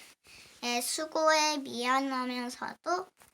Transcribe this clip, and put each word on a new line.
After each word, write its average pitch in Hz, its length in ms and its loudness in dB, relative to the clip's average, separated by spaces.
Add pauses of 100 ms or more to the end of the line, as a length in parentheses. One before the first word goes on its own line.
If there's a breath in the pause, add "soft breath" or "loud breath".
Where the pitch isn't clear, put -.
(840 loud breath)
수고에 311 760 2
미안하면서도 254 1500 -2 (260)